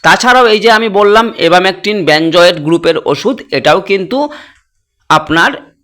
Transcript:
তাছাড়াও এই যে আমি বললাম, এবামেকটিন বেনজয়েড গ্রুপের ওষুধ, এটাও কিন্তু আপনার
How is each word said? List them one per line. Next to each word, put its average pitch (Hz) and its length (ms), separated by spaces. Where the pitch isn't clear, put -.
তাছাড়াও 240 440
এই 214 140
যে 220 100
আমি 220 180
বললাম, 208 380
এবামেকটিন 185 640
বেনজয়েড 160 560
গ্রুপের 160 440
ওষুধ, 214 320
এটাও 151 300
কিন্তু 196 380
আপনার 156 400